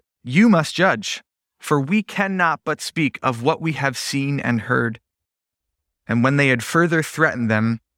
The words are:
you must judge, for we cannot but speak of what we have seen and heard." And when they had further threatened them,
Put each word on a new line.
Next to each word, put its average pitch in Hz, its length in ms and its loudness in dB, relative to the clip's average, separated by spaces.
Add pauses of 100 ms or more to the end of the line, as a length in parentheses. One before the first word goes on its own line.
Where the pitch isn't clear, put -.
(220)
you 180 280 4
must 165 240 2
judge, 156 480 0 (360)
for 147 220 0
we 190 220 0
cannot 190 640 -2
but 151 160 -4
speak - 400 -4
of 120 200 -2
what 151 200 0
we 160 100 -2
have 139 240 -4
seen 139 440 -4
and 120 200 0
heard." 120 400 -2 (1040)
And 117 160 0
when 135 140 2
they 143 120 4
had 120 140 2
further 165 400 2
threatened 123 480 -2
them, 110 300 0 (180)